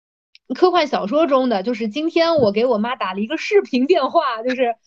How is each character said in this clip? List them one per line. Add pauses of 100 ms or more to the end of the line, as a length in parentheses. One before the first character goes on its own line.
(560)
科
幻
小
说
中
的，
就
是
今
天
我
给
我
妈
打
了
一
个
视
频
电
话，
就
是， (120)